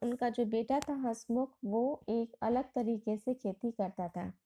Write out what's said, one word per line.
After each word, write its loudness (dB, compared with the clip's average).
उनका 0
जो 2
बेटा 2
था -2
हसमुख, -2
वो 0
एक 0
अलग 2
तरीके 0
से -2
खेती -2
करता -2
था। -6